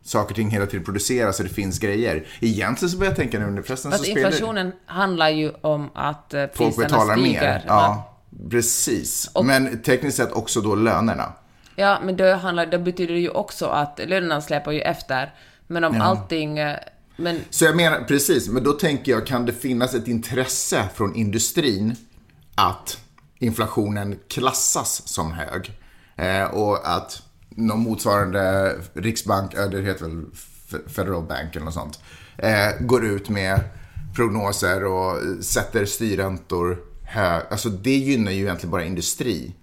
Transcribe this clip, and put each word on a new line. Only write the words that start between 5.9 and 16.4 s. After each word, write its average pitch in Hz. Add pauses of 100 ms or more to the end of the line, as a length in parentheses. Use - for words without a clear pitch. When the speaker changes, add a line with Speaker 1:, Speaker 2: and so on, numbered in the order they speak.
Speaker 2:
att, 147
eh, 143 (100)
Speaker 1:
folk 113
Speaker 2:
priserna 113
Speaker 1:
betalar 107
Speaker 2:
stiger. 131
Speaker 1:
mer. 69
Ja, 104 (180)
Speaker 2:
Ja. -
Speaker 1:
precis. -
Speaker 2:
Och -
Speaker 1:
Men 131
tekniskt 135
sett 120
också 110
då 104
lönerna. 104 (440)
Speaker 2:
Ja, 196
men 185
då 185
handlar, 175
då 175
betyder 175
det 175
ju 175
också -
att -
lönerna 170
släpar 151
ju 151
efter. 143 (320)
Men 170
om 156
Speaker 1:
Ja. 110
Speaker 2:
allting, 156